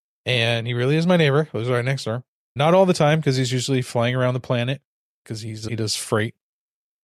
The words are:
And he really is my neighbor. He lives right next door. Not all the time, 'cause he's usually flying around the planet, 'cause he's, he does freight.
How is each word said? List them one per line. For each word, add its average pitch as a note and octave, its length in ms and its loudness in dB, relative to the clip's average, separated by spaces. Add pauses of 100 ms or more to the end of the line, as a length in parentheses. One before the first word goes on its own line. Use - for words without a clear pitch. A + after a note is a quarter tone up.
(260)
And A#2 420 0
he B2 60 -4
really B2+ 240 0
is E3 100 0
my F3+ 80 4
neighbor. D3+ 340 2
He - 80 -8
lives A#2 120 -4
right A#2+ 160 0
next C3+ 180 -4
door. A2+ 180 -4 (320)
Not D3+ 200 2
all F#3+ 120 6
the F3+ 80 4
time, D#3 280 2
'cause C3+ 160 0
he's C3 160 0
usually B2+ 280 0
flying B2 320 -2
around B2+ 200 0
the B2+ 80 -4
planet, B2+ 400 -4 (420)
'cause A2+ 160 -10
he's, A2 240 -12
he A2+ 140 -6
does A2 180 -4
freight. A2 400 -2 (680)